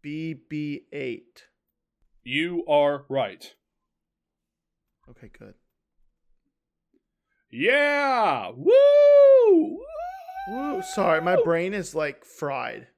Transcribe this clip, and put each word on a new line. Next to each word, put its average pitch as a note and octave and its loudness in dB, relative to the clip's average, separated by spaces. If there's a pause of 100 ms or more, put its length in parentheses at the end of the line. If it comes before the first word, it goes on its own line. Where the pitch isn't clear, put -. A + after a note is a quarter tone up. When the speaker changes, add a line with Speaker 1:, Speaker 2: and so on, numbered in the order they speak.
Speaker 1:
B D#3+ -10
B D3 -10 (100)
eight. B2+ -12 (760)
Speaker 2:
You E3 -4
are C#3+ 0
right. A#2+ -6 (1600)
Speaker 1:
Okay, A2+ -20
good. G#2+ -20 (2000)
Speaker 2:
Yeah! A#3 -2
Woo! C5 6 (680)
Speaker 1:
Woo! C#4+ -8 (120)
Sorry, F3 0
my F3 0
brain E3+ -2
is, F#3+ -10
like, D3+ -6
fried. B2 -10 (100)